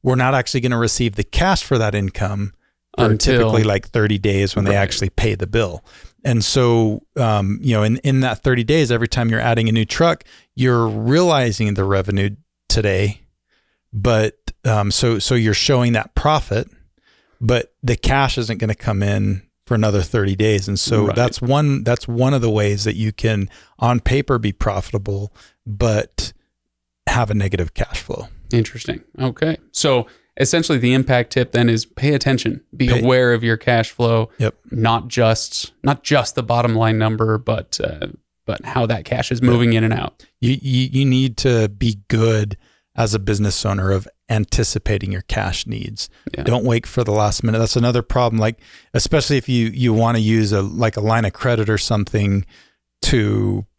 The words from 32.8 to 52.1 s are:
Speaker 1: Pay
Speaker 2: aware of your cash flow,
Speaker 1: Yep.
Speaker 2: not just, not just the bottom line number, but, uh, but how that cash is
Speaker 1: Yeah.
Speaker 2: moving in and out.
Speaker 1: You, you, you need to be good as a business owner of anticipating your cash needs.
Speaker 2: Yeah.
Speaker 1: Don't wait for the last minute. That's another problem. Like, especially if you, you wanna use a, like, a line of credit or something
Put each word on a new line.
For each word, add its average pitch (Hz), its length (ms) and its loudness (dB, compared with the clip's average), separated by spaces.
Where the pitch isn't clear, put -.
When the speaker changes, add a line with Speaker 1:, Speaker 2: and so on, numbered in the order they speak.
Speaker 1:
Pay 117 140 2
Speaker 2:
aware 127 320 4
of 117 100 0
your 113 140 2
cash 117 340 0
flow, 113 460 0
Speaker 1:
Yep. 113 180 -2
Speaker 2:
not 113 360 0
just, - 640 -2
not 139 200 -2
just 139 320 0
the 127 80 -4
bottom 120 320 0
line 110 220 2
number, 110 400 0
but, - 460 -4
uh, - 240 -6
but - 180 -6
how - 220 -2
that 220 180 -4
cash - 280 -4
is 123 100 -2
Speaker 1:
Yeah. 123 80 4
Speaker 2:
moving 120 240 4
in 113 100 2
and 110 100 0
out. - 320 -8
Speaker 1:
You, 127 220 0
you, 131 300 0
you 135 140 2
need 131 320 2
to 117 320 2
be 101 380 -2
good 110 480 0
as 113 180 0
a 110 60 0
business 101 460 -2
owner 98 260 0
of 98 160 -2
anticipating 104 840 -2
your 95 120 -6
cash - 440 -4
needs. - 420 -10
Speaker 2:
Yeah. - 80 -8
Speaker 1:
Don't 120 220 0
wait 117 220 0
for - 160 -2
the 104 80 -2
last 104 320 0
minute. 113 160 0
That's 113 160 0
another 120 260 2
problem. 117 380 0
Like, 113 200 -2
especially 139 440 0
if 123 120 -4
you, 120 180 2
you 123 260 0
wanna 113 260 2
use 110 320 2
a, 101 100 2
like, 107 360 -2
a 104 40 -4
line 113 240 0
of 95 80 -2
credit 113 360 -2
or 107 80 2
something 101 680 -2